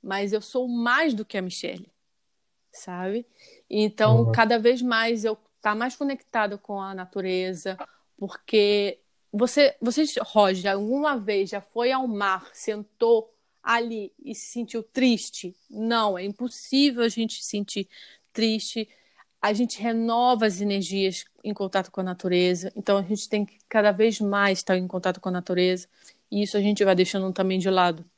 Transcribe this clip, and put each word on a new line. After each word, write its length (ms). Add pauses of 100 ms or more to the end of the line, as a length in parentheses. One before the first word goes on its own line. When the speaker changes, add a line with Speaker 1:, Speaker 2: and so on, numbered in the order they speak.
Speaker 1:
mas 300
eu 80
sou 280
mais 460
do 100
que 120
a 60
Michele, 480 (800)
sabe? 540 (420)
Então, 560
Speaker 2:
Uhum. 80
Speaker 1:
cada 260
vez 220
mais 440
eu 120 (240)
tá 140
mais 220
conectada 600
com 240
a 140
natureza, 840 (400)
porque 840 (320)
você, 520
você, 220 (180)
Roger, 500
alguma 460
vez 320
já 100
foi 320
ao 160
mar, 460
sentou 760 (320)
ali 480 (140)
e 100
se 180
sentiu 300
triste? 720 (160)
Não, 460
é 80
impossível 800
a 60
gente 340
se 80
sentir 360 (460)
triste. 560 (520)
A 120
gente 280
renova 680
as 140
energias 640 (200)
em 100
contato 380
com 80
a 40
natureza, 680
então 240
a 40
gente 260
tem 160
que 120 (120)
cada 240
vez 280
mais 380
estar 180
em 120
contato 320
com 80
a 40
natureza, 540 (440)
e 120
isso 140
a 40
gente 240
vai 120
deixando 360
também 260
de 120
lado 340 (140)